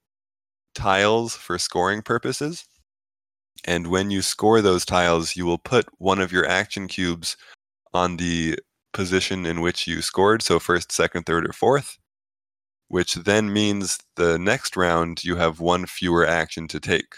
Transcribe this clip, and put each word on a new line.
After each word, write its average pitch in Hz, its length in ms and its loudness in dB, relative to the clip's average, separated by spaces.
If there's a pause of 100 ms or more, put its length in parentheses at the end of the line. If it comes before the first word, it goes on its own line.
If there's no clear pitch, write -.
(760)
tiles 107 600 2
for 87 220 -6
scoring 95 440 -2
purposes. 131 640 -4 (960)
And 87 240 -2
when 95 220 0
you 98 120 -2
score 110 380 4
those 92 240 4
tiles, 85 520 2
you 90 100 -4
will 87 120 0
put - 280 0 (120)
one 95 220 2
of 90 120 -2
your 90 140 2
action 95 420 -2
cubes 85 480 -4 (560)
on 90 240 0
the 85 420 -2 (340)
position 92 540 -2
in 85 140 -4
which 87 260 -2
you 82 160 -4
scored, 104 400 2
so 85 160 2
first, 90 340 -2
second, 85 340 -2
third, 82 220 0
or - 40 -10
fourth, 135 460 0 (880)
which - 260 -2
then 101 380 0
means 101 460 -2 (180)
the 85 220 2
next 104 380 -2
round 85 480 0
you 87 120 -2
have 82 240 0
one 87 260 0
fewer 85 400 2
action 80 420 -2
to 78 120 -8
take. - 360 -4